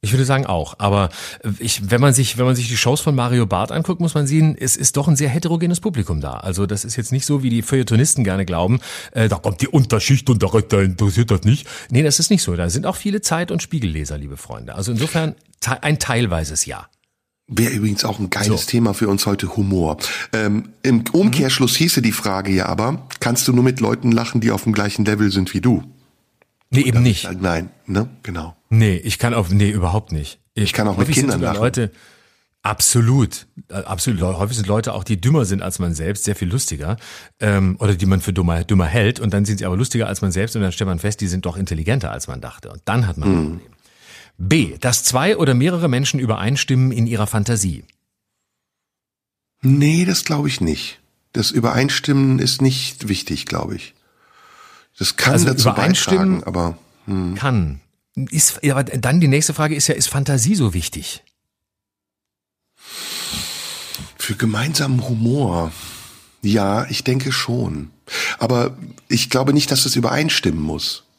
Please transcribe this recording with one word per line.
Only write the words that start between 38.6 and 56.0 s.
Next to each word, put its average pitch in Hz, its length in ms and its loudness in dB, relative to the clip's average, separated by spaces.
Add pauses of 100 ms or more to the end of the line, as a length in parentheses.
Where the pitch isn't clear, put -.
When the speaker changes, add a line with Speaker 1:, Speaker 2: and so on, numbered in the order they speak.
Speaker 1:
dümmer 92 200 4
hält. 107 360 2
Und 107 120 -2
dann 101 140 2
sind 101 140 -2
sie 95 40 -6
aber 92 140 -2
lustiger 117 300 -2
als 98 120 -6
man 95 100 0
selbst 98 260 -2
und 110 40 -2
dann 95 120 0
stellt 101 160 -4
man 87 100 -2
fest, 104 240 -4
die 95 60 -2
sind 90 180 -4
doch 87 100 -6
intelligenter, 92 560 -2
als 60 160 -10
man 62 140 -12
dachte. - 280 -16
Und - 140 -18
dann 113 220 0
hat 85 100 -4
man 76 140 0
ein - 40 4
Speaker 2:
Hm. 80 180 2
Speaker 1:
Problem. - 200 -14 (640)
B, 101 420 0
dass - 260 0
zwei 147 340 2
oder 135 160 2
mehrere 165 340 2
Menschen 131 320 0
übereinstimmen 127 720 0
in 117 140 2
ihrer 107 200 0
Fantasie. 101 580 -2 (1800)
Speaker 2:
Nee, 147 420 4
das 175 220 0
glaube 147 220 0
ich 131 120 -4
nicht. 78 400 -4 (320)
Das 113 180 0
Übereinstimmen 131 880 2
ist 131 220 -2
nicht 131 480 -2
wichtig, - 380 -4
glaube - 300 -6
ich. - 180 -16 (1040)
Das - 180 -2
kann 131 180 2
Speaker 1:
Also 175 120 4
Speaker 2:
dazu 131 240 2
Speaker 1:
übereinstimmen 185 720 2